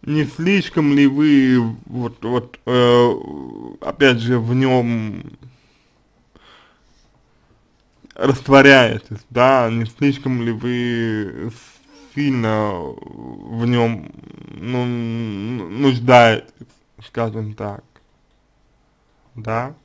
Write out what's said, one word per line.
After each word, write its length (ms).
Не 240
слишком 680
ли 120
вы, 540
вот, 400
вот, 400
э, 480
опять 380
же, 180
в 160
нём 720
растворяетесь, 1120
да? 420
Не 140
слишком 560
ли 120
вы 1000
сильно 680
в 840
нём, 440
ну, 320
нуждаетесь, 1600
скажем 500
так, 300
да? 400